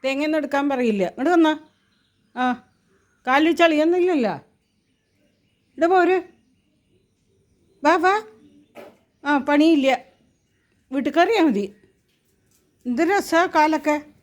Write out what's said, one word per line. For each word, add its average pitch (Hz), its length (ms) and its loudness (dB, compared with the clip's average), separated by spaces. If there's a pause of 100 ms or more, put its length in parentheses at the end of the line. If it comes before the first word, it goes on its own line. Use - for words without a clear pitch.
തേങ്ങയൊന്നും 294 380 -2
എടുക്കാൻ 277 300 -4
പറയില്ല. 233 400 -2
ഇങ്ങോട്ട് 277 240 -2
വന്നോ. 311 180 4 (880)
ആ, - 20 -2 (840)
കാലിൽ 302 340 2
ചളിയൊന്നുമില്ലല്ലോ. 320 720 2 (1400)
ഇവിടെ 311 220 -2
പോര്. 370 240 2 (1700)
വാ, 311 80 4 (120)
വാ. 370 80 2 (1120)
ആ, 285 140 -2 (120)
പണിയില്ല. 294 400 4 (1040)
വീട്ടിൽ 277 240 -4
കയറിയാൽ 381 300 2
മതി. 208 180 -2 (1200)
എന്ത് 247 220 -2
രസാ 381 320 0 (140)
കാലൊക്കെ. 302 420 0 (260)